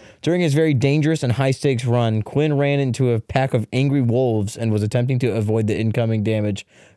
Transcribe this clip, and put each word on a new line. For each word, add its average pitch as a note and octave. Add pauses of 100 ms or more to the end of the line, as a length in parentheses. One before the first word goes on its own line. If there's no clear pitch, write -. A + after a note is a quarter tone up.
(240)
During F3+
his D#3
very D#3+
dangerous D3
and B2
high-stakes C3+
run, A#2
Quinn D3
ran C#3+
into B2+
a A2+
pack C3
of A2
angry C#3
wolves A2+
and A2+
was G#2
attempting B2
to A2+
avoid A2
the G#2+
incoming A2+
damage G#2 (320)